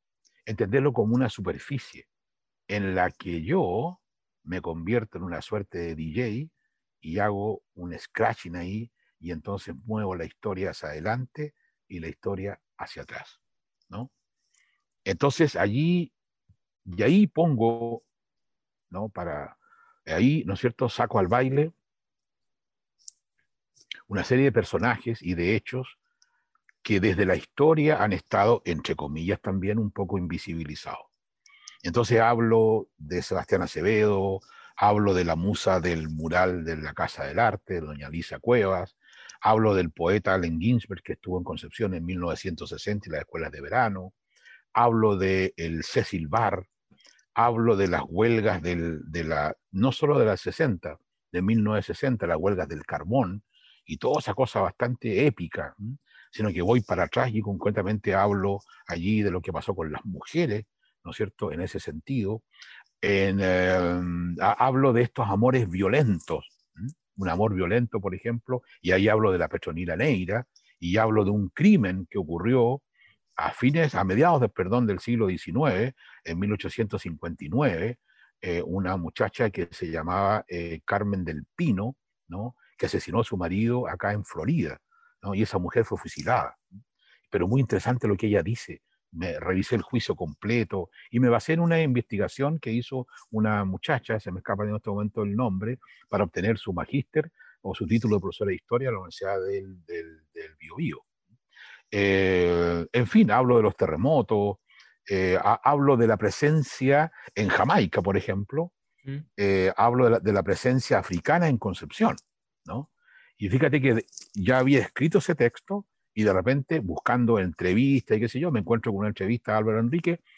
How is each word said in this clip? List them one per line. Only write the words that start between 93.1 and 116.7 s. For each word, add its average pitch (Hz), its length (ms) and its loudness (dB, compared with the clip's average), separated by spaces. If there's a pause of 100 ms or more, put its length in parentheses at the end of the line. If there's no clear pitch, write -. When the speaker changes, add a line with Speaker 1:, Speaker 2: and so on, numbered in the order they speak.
Speaker 1:
una 107 340 2
muchacha, 110 540 -2
se 98 120 -10
me 92 80 -8
escapa 101 240 -4
en 104 120 -2
este 107 140 -6
momento 104 340 -4
el 101 120 -2
nombre, 110 440 -2 (280)
para 101 160 0
obtener 101 340 0
su - 140 -10
magíster 143 600 -4 (300)
o 95 140 -8
su 101 100 -4
título 107 300 2
de 95 60 0
profesora 98 280 -4
de 92 60 -2
historia 123 320 -4
en 120 60 -2
la 98 60 -6
Universidad 95 420 -6
del, 95 440 -8
del, 82 480 -14
del - 220 -16
Biobío. 98 500 -8 (880)
Eh, 90 1040 4
en 120 140 2
fin, 220 220 6
hablo 123 280 6
de 113 60 6
los 101 120 2
terremotos, 101 840 0 (500)
eh, 95 280 2
ha-, 107 240 4
hablo 139 360 4
de 117 100 6
la 113 80 6
presencia 143 960 2 (240)
en 101 140 0
Jamaica, 123 520 2
por 95 140 2
ejemplo, 104 560 -4 (320)
Speaker 2:
Mm. 135 140 -10 (180)
Speaker 1:
eh, 196 420 2
hablo 120 280 4
de 117 60 8
la, 117 80 4
de 104 120 0
la 98 120 4
presencia 123 560 2
africana 147 480 2
en 135 100 2
Concepción, 104 580 -2 (500)
¿no? - 260 -10 (440)
Y 101 140 -4
fíjate 135 320 4
que 127 140 4
de-, 113 100 -2 (300)
ya 123 240 4
había 135 200 6
escrito 160 380 0
ese 170 160 2
texto 190 540 -2 (260)
y 107 80 -2
de 104 100 4
repente, 131 500 0